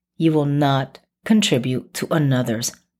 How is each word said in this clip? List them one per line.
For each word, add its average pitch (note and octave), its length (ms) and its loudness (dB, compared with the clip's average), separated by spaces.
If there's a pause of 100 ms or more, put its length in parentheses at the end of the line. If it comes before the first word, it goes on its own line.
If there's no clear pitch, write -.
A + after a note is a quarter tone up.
(160)
you D#3+ 160 2
will D3+ 140 2
not C#3 520 0 (260)
contribute B2+ 720 0
to - 160 -8
another's B2+ 640 -2 (280)